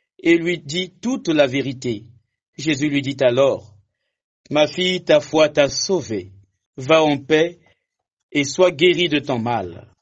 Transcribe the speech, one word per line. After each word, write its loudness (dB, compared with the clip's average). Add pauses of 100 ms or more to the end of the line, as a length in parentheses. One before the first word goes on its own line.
(220)
et 4
lui -2
dit -8 (100)
toute -6
la 4
vérité. -6 (520)
Jésus -2
lui -2
dit -6
alors, « 0 (760)
Ma 2
fille, -2
ta 4
foi 2
t'a 2
sauvée. -4 (460)
Va 2
en 2
paix 0 (720)
et -2
sois 2
guérie 0
de 0
ton -4
mal. » -6 (140)